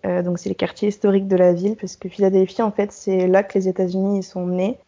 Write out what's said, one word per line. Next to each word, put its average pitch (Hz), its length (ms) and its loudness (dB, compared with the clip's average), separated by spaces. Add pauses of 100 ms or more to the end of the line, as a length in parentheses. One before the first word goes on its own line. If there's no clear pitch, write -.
euh, 180 160 -2
donc 175 160 -4
c'est - 120 -8
le 190 40 -6
quartier - 340 -4
historique 196 380 0
de 196 80 0
la 180 180 6
ville, 190 220 -2
parce - 220 -12
que - 120 -12
Philadelphie, 190 540 0
en 214 80 0
fait, 208 220 -4
c'est 185 340 -2
là 190 160 4
que 196 160 -4
les 190 80 0
États-Unis, 190 520 -2
ils 190 40 -4
sont 180 240 -8
nés. 185 420 -2